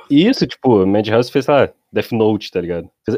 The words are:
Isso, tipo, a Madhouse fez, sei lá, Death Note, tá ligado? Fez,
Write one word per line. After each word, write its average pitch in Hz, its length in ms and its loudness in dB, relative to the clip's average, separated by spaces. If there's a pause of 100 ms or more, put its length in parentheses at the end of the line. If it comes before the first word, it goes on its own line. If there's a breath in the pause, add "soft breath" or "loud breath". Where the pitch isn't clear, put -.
(120)
Isso, 262 340 2
tipo, 117 360 2
a 92 40 2
Madhouse 107 460 0
fez, 131 140 -2
sei 147 100 0
lá, 120 140 2 (220)
Death 104 200 -6
Note, 110 400 0
tá 90 100 -4
ligado? 85 260 -8 (160)
Fez, 110 140 -4